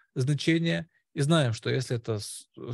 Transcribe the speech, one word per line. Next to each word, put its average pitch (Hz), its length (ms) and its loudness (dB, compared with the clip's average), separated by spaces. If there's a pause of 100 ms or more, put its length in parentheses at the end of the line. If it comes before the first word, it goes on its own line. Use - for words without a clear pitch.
(160)
значения 165 720 0 (260)
и 160 60 -2
знаем, 143 320 4
что 117 180 -4
если 127 260 0
эта 113 220 -4
с-, - 300 -12 (260)